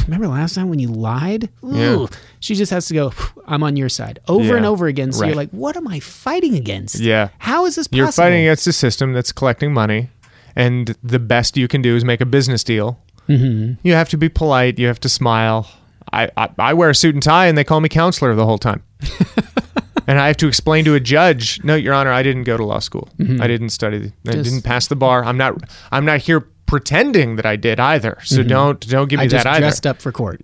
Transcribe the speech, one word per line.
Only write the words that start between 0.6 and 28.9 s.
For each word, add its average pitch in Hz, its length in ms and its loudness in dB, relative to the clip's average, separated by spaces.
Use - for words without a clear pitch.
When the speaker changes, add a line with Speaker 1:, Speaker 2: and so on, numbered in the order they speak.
Speaker 1:
when 156 100 -2
you 123 100 -2
lied?" 135 600 -4
Speaker 2:
Yeah. 240 300 0
Speaker 1:
Ooh. 160 160 -2
She - 160 -6
just 196 160 0
has 180 180 -2
to 170 40 -4
go, 143 180 0
"I'm 151 160 -2
on 147 120 0
your 135 140 -2
side," 117 380 -8
over 165 160 2
Speaker 2:
Yeah. 226 140 2
Speaker 1:
and 214 100 2
over 185 200 0
again. 135 260 -2
So 113 100 -2
you're 156 60 0
Speaker 2:
Right. 151 80 -2
Speaker 1:
like, 147 140 -6
"What 262 260 -6
am 330 100 -8
I 170 120 -8
fighting 302 560 -4
against? 101 440 -4
Speaker 2:
Yeah. 110 300 2
Speaker 1:
How 320 260 0
is 330 100 -2
this 320 160 -6
Speaker 2:
You're 131 160 4
Speaker 1:
possible?" 175 180 2
Speaker 2:
fighting 175 160 4
against 160 260 2
a 170 60 2
system 131 400 0
that's 123 180 -4
collecting 135 420 -2
money, 110 360 0
and 123 460 0
the 123 180 0
best 120 380 0
you 123 100 2
can 139 140 -2
do 120 140 2
is 120 100 0
make 123 160 0
a 127 40 0
business 127 380 0
deal. 113 360 -2
Speaker 1:
Mm-hmm. 123 460 0
Speaker 2:
You 180 100 4
have 160 160 2
to 160 80 -2
be 160 120 2
polite. 127 500 0
You 123 80 2
have 120 140 -2
to 127 80 -2
smile. 113 600 0
I, 110 240 0
I, 104 220 -2
I 120 160 2
wear 165 160 4
a 135 60 4
suit 160 180 2
and 143 80 -2
tie, 165 240 4
and 165 100 4
they 147 80 4
call 156 160 2
me 160 100 2
counselor 165 460 2
the 110 100 4
whole 110 140 2
time. 104 220 -2
Speaker 1:
<laughs> - 120 -6
Speaker 2:
And 139 120 2
I 139 60 2
have 147 120 2
to 160 100 2
explain 156 380 2
to 151 100 4
a 139 40 4
judge, 135 640 2
"No, 151 120 2
Your 139 180 0
Honor, 135 180 2
I 127 120 0
didn't 127 220 -2
go 117 120 0
to 113 80 -4
law 104 140 -4
school. - 300 -10
Speaker 1:
Mm-hmm. 123 240 0
Speaker 2:
I - 40 2
didn't 117 220 -2
study. 107 420 -6
I 120 40 -2
Speaker 1:
Just 120 180 -2
Speaker 2:
didn't 131 140 -4
pass 123 240 -2
the 143 80 -4
bar. 127 280 2
I'm 123 140 -2
not, 131 240 -2
I'm 139 120 0
not 151 180 2
here 165 180 2
pretending 151 680 0
that 107 100 -2
I 107 100 0
did 107 240 0
either. 123 440 0
So 135 160 0
Speaker 1:
Mm-hmm. 123 100 0
Speaker 2:
don't, 131 400 0
don't 135 180 2